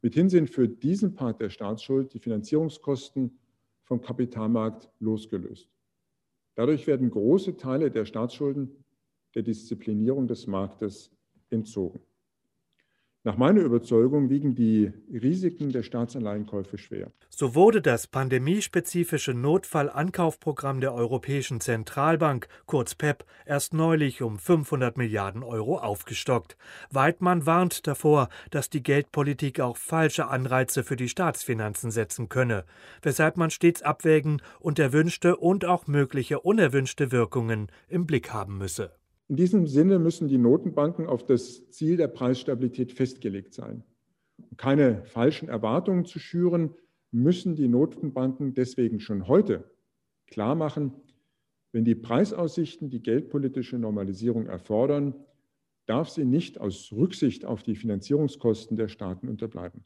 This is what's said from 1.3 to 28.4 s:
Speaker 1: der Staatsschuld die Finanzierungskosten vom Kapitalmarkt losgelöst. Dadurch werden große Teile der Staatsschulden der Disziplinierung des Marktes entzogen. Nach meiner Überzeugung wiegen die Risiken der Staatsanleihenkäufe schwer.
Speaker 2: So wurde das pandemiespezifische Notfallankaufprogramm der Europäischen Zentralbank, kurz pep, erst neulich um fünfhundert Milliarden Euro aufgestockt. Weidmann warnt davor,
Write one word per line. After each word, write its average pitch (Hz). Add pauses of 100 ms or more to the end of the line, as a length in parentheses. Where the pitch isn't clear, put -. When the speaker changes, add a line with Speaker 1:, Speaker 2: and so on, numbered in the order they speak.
Speaker 1:
der 110
Staatsschuld 113
die 110
Finanzierungskosten 131 (460)
vom 120
Kapitalmarkt 113
losgelöst. 107 (840)
Dadurch 139
werden 127
große 160
Teile 135
der 110
Staatsschulden 127 (500)
der 113
Disziplinierung 113
des -
Marktes 98 (420)
entzogen. 104 (1300)
Nach 104
meiner 175
Überzeugung 123
wiegen 139
die 110 (200)
Risiken 151
der 123
Staatsanleihenkäufe 107
schwer. - (180)
Speaker 2:
So 131
wurde 202
das 120
pandemiespezifische 147
Notfallankaufprogramm 147
der 131
Europäischen 123
Zentralbank, 139 (200)
kurz 127
pep, 147 (220)
erst 143
neulich 156
um 107
fünfhundert 139
Milliarden 107
Euro 120
aufgestockt. - (360)
Weidmann 170
warnt 170
davor, 147 (220)